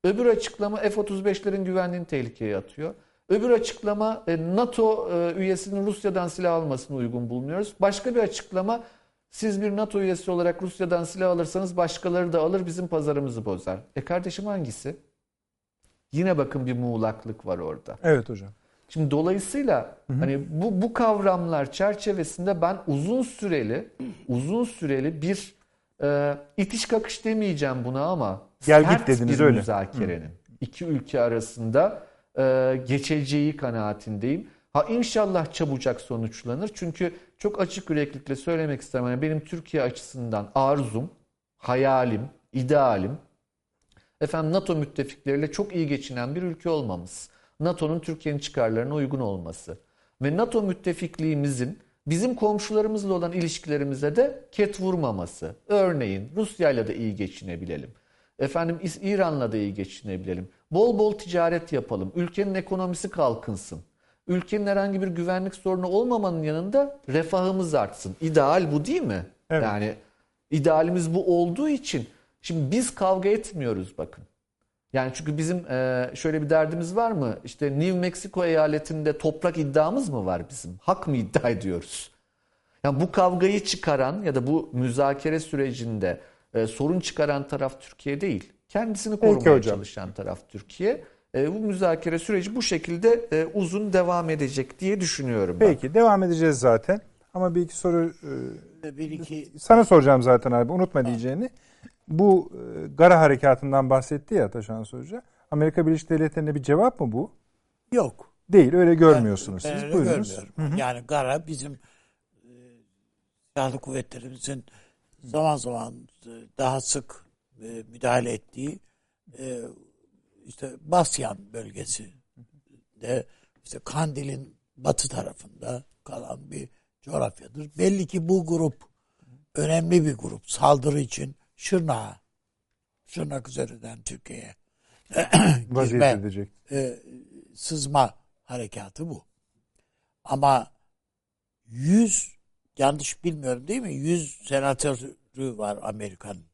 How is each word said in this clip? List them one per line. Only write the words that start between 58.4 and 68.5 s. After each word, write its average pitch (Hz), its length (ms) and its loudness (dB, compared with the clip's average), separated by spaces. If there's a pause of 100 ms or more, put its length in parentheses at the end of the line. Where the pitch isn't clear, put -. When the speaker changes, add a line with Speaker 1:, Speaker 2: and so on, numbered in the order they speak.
Speaker 1:
İs-, 185 200 -8
İran'la 165 500 0
da 110 40 -4
iyi 101 180 -2
geçinebilelim. 92 760 -8 (220)
Bol 208 280 2
bol 214 200 2
ticaret 170 540 -2
yapalım. 101 420 -4
Ülkenin 190 400 -2
ekonomisi 185 560 -4
kalkınsın. 113 720 -4 (460)
Ülkenin 202 400 -2
herhangi 196 360 0
bir 196 60 -2
güvenlik 185 460 -2
sorunu 185 320 -2
olmamanın 202 560 0
yanında 196 640 0
refahımız 175 640 0
artsın. 98 460 -2
İdeal 160 520 4